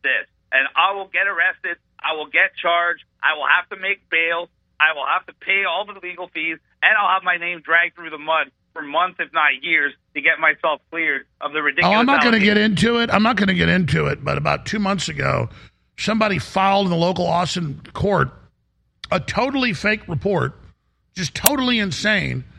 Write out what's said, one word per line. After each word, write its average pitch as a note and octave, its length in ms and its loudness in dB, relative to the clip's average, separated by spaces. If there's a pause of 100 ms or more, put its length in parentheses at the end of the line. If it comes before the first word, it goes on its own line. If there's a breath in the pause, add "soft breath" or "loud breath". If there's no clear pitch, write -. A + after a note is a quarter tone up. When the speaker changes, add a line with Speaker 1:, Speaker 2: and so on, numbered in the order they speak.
Speaker 1:
this," B2+ 240 0 (240)
and C3+ 240 4
I F3+ 180 4
will G3 140 -8
get F#3 200 -2
arrested. F3 520 -2 (200)
I D#3 160 -4
will D3+ 120 -6
get F3 300 0
charged. E3+ 480 0 (180)
I D3+ 120 0
will D3 120 -4
have E3+ 240 2
to G3+ 60 -10
make F#3+ 320 -6
bail. E3+ 420 -2 (300)
I D#3 140 4
will C#3 120 -6
have E3 200 -2
to E3 60 -18
pay G3 320 -2
all F#3 200 -2
the G3+ 160 -14
legal F3+ 280 -12
fees, D#3+ 300 -6 (240)
and G3 140 4
I'll G#3 120 2
have F#3 160 2
my F3+ 140 0
name E3+ 220 -8
dragged E3+ 360 0
through E3+ 140 -14
the D3+ 80 -10
mud D3+ 340 -2 (200)
for D#3+ 100 -12
months, E3 380 -2
if D3+ 120 -8
not C#3+ 300 2
years, D3+ 300 0 (220)
to D3 60 -6
get D3+ 180 0
myself D#3 420 0 (100)
cleared D3+ 360 -4 (140)
of D3 120 -6
the D3+ 100 -4
ridiculous E3+ 320 2
Speaker 2:
Oh, G#3+ 40 4
I'm A#3+ 80 2
not C#4 160 2
gonna A#3+ 140 4
Speaker 1:
allegations. G#3 440 2
Speaker 2:
get A3 80 4
into A#3 100 0
it. A#3 140 0
I'm G#3+ 120 4
not A#3 120 2
gonna F#3+ 180 2
get E3+ 140 2
into E3 380 2
it, C#3+ 180 -4
but C#3+ 140 -2
about D3 280 -2
two G#3+ 120 -4
months G3 300 -2
ago, C3+ 400 -2 (480 loud breath)
somebody G#3+ 420 0
filed G3 480 2
in F3+ 40 0
the E3+ 60 2
local F3 300 0
Austin E3+ 540 -2 (120)
court E3+ 380 0 (800)
a F#3 100 0
totally B3+ 520 0
fake G#3+ 360 -2
report, D#3+ 500 -2 (560)
just F3+ 200 -6
totally B3+ 440 2
insane, E3+ 640 0 (160)